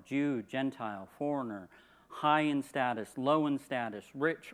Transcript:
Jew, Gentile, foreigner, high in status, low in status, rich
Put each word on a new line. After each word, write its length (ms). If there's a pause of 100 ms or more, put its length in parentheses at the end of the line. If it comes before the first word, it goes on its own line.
Jew, 380
Gentile, 640 (100)
foreigner, 520 (380)
high 340
in 200
status, 560
low 300
in 100
status, 560
rich 400